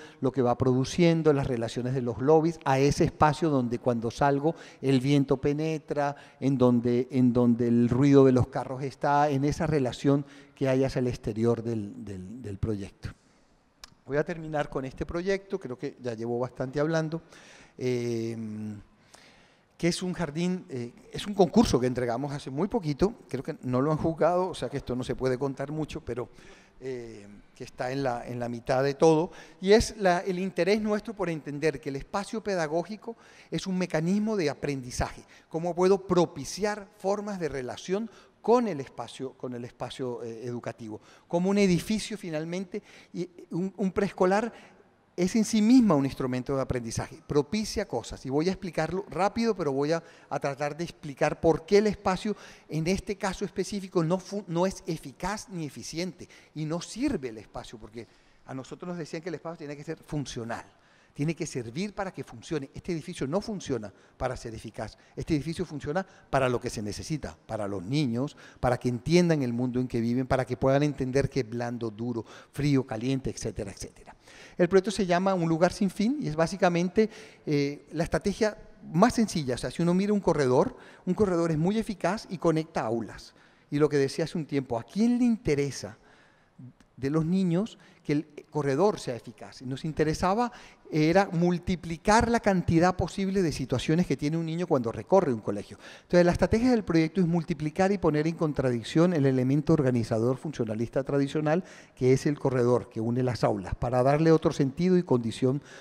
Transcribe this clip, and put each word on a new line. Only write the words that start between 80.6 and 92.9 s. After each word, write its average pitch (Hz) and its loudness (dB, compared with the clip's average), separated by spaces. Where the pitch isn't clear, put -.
un 185 -2
corredor 180 0
es 151 -2
muy 185 0
eficaz 208 -4
y 170 -10
conecta 156 0
aulas. 110 -6
Y 143 -2
lo 147 4
que 147 0
decía 139 0
hace 170 -6
un 151 -6
tiempo, 131 -4
¿a 117 -10
quién 240 0
le 247 2
interesa 143 -2
de 131 -4
los 156 0
niños 185 0
que 147 -2
el 147 -2
corredor 151 0
sea 131 -8
eficaz? 110 -16
Y 131 -12
nos 127 -8
interesaba 180 0
era 170 4
multiplicar 175 2
la 233 2
cantidad 180 4